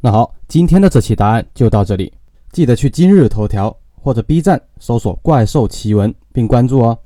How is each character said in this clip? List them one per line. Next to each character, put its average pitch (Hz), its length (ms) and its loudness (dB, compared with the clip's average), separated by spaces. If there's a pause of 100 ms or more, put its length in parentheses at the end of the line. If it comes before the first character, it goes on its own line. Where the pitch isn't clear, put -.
那 208 100 2
好， 110 220 0 (140)
今 170 200 0
天 175 140 4
的 196 60 4
这 120 140 2
期 110 140 -2
答 101 140 0
案 113 240 -2
就 117 160 0
到 104 140 2
这 98 120 -4
里， 92 180 -8 (380)
记 175 140 0
得 120 100 2
去 143 140 -2
今 180 220 2
日 180 160 4
头 107 200 -2
条 101 280 -4 (200)
或 - 180 -6
者 113 80 -4
B 160 200 -2
站 175 200 0 (180)
搜 117 200 -4
索 98 180 -6
“怪 120 280 0
兽 - 220 -2
奇 - 260 -6
闻” 104 200 0 (180)
并 120 160 -4
关 123 200 2
注 131 140 0
哦。 117 240 0